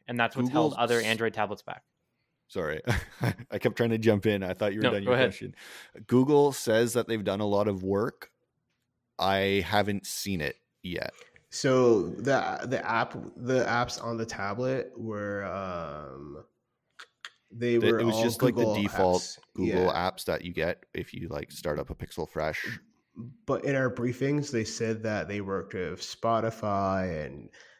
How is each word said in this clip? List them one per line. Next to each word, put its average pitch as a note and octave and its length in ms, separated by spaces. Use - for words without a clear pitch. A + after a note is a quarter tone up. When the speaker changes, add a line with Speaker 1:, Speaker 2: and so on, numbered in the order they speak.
Speaker 1:
And A#2+ 120
that's A#2 180
what's B2+ 120
held D3+ 240
Speaker 2:
Google's A#2+ 120
Speaker 1:
other A#2 160
Android A2 340
tablets G#2 280
back. - 200
Speaker 2:
Sorry. D#2 320
<laughs> A#2 320
I G#2+ 80
kept A#2 160
trying A#2 140
to A2+ 80
jump G#2+ 280
in. G2+ 160
I F#2 120
thought G#2 200
you G#2+ 60
were - 20
Speaker 1:
No, B2+ 80
Speaker 2:
done G2+ 140
Speaker 1:
go B2 80
Speaker 2:
your - 20
Speaker 1:
ahead. B2+ 120
Speaker 2:
question. F#2+ 280
Google C#3+ 420
says A#2 440
that A#2 120
they've A2 160
done G2 160
a G#2 80
lot G2+ 220
of F#2+ 160
work. G2 480
I G2 440
haven't G2+ 400
seen F#2+ 360
it C#2+ 160
yet. - 300
Speaker 3:
So A#2+ 580
the, G#2 600
the B2+ 160
app, A2+ 280
the B2+ 300
apps A#2+ 360
on A#2 140
the A2 100
tablet A#2 680
were, G#2 480
um, D2+ 1000
they A#2 260
Speaker 2:
The, A2 80
Speaker 3:
were A2+ 140
Speaker 2:
it A#2 40
was A2 120
Speaker 3:
all A2+ 80
Speaker 2:
just, A#2 180
like, A#2+ 140
the A#2 80
Speaker 3:
Google G#2 180
Speaker 2:
default F#2 400
Speaker 3:
apps. - 160
Speaker 2:
Google F2+ 380
Speaker 3:
Yeah. F#2 180
Speaker 2:
apps - 140
that E2 200
you F2 80
get E2 400
if - 220
you, E2 140
like, D2 240
start D2 260
up C#2 120
a - 40
Pixel - 340
Fresh. D#2 520
Speaker 3:
But - 180
in C#3 120
our B2+ 180
briefings, C#3 560
they A2+ 140
said A2+ 400
that G2+ 240
they G2+ 120
worked G2 340
with F2 260
Spotify G2 1200
and, C#2 240